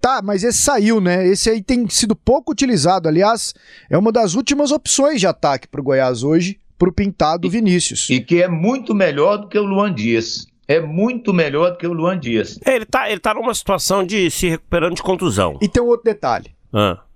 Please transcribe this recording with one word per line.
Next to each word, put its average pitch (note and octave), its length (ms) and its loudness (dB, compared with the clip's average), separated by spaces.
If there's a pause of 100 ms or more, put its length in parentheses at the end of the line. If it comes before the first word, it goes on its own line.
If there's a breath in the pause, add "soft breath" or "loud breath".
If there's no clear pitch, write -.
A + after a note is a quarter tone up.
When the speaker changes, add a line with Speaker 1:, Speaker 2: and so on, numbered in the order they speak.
Speaker 1:
Tá, B3 220 0
mas G3+ 220 -2
esse A#3+ 140 0
saiu, A3+ 420 2
né? F3+ 260 2
Esse G3 220 2
aí A3 120 0
tem A#3+ 280 0
sido - 260 0
pouco C#4 380 0
utilizado. F3+ 560 0
Aliás, G3 440 0 (360 loud breath)
é - 80 2
uma G#3+ 160 2
das G#3+ 200 2
últimas C#4 380 0
opções D4 480 0
de F#3+ 80 2
ataque D3 400 -2
pro D3+ 160 -8
Goiás C3 400 0
hoje, E3+ 340 0 (200)
pro F3+ 160 2
Pintado F3 520 -2
Speaker 2:
E F#3 40 0
Speaker 1:
Vinícius. F3+ 600 0
Speaker 2:
e B2+ 120 2
que E3+ 200 2
é F3+ 60 2
muito G#3 480 -2
melhor F3+ 420 2
do G#3 120 -12
que G#3 100 0
o G#3 40 0
Luan G3 300 0
Dias. A2+ 540 -2 (180)
É D3+ 140 2
muito G3 540 -2
melhor D#3+ 380 0
do F3 60 -10
que E3+ 80 -10
o F3 60 -4
Luan F3 260 -2
Dias. A#2 460 -4
Speaker 3:
É, C4 140 0
ele A3 80 -6
tá, B3+ 260 -2
ele B3 80 -4
tá A3 140 -2
numa B3+ 200 -4
situação F#3+ 520 -2
de F#3 260 0
se - 160 -4
recuperando E3+ 480 -2
de - 80 -12
contusão. A#2+ 580 0
Speaker 1:
E G#3 60 2
tem A#3+ 160 2
um A#3+ 40 0
outro A#3+ 180 2
detalhe. D3 500 -2 (160)
Speaker 3:
Ah. G#2 320 0 (120)